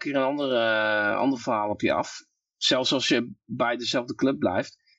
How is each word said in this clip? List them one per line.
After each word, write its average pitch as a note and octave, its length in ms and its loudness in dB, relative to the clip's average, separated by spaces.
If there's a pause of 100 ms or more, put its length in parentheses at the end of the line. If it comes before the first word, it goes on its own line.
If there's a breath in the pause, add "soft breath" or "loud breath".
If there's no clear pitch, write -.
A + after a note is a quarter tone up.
keer C#3+ 120 -4
een C3+ 80 2
andere, C3+ 360 0
eh, G#2+ 580 2
ander B2+ 220 0
verhaal G#2+ 300 -2
op G2+ 120 -6
je A#2+ 120 4
af. - 320 -4 (300)
Zelfs C3 380 2
als C3 140 0
je B2 260 2 (120)
bij A#2+ 300 0
dezelfde A#2+ 400 -4
club C#3 240 0
blijft. G2 380 -2 (220 soft breath)